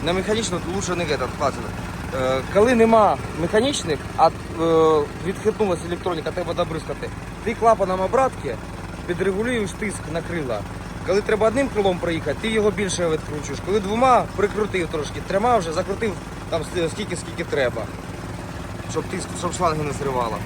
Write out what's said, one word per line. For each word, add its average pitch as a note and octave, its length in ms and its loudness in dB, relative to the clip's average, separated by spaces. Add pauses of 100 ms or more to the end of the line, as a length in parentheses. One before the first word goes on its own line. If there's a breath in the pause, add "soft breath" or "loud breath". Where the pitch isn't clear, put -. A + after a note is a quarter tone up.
На E3 80 2
механічну F#3+ 440 0 (180)
лучше F#3 200 -2
не, F3 80 -2
этот, C#3 240 0 (120)
клацати. A#2+ 280 -2 (540)
Е, C3 200 2 (120)
коли A3+ 220 6
нема A3 420 8 (240)
механічних, F3 580 0 (180)
а, D#3+ 100 8
е, E3 40 6 (920)
відхитнулася G3 640 0
електроніка, E3+ 440 -2
треба E3+ 220 -4
добризкати, D#3+ 560 -4 (340)
ти A3+ 100 0
клапаном G3 480 4
обратки G#3 540 0 (520)
підрегулюєш G3 640 0
тиск G3+ 280 -6 (140)
на E3 80 -2
крила. C#3+ 380 -4 (480)
Коли F#3+ 140 4
треба G#3+ 260 2
одним B3+ 200 2
крилом G3 300 2
проїхати, D#3+ 440 -2
ти A3 80 -2
його G#3+ 220 4
більше F3 380 0
відкручуєш. D3+ 560 -4
Коли G3+ 140 2
двома, G#3+ 460 4 (100)
прикрутив G3 520 0
трошки, D3+ 400 -4
трьома A3 300 4
вже E3 160 0
закрутив, F#3 400 -2 (420)
там D#3+ 80 -2
сти-, E3+ 260 -2
стільки, F3 260 -6
скільки - 280 -6
треба, A#2+ 420 0 (1080)
щоб D#3 120 -2
ти, F#3+ 160 -6 (200)
щоб F3 140 -2
шланги D#3 300 2
не D3 80 -2
зривало. B2 540 -2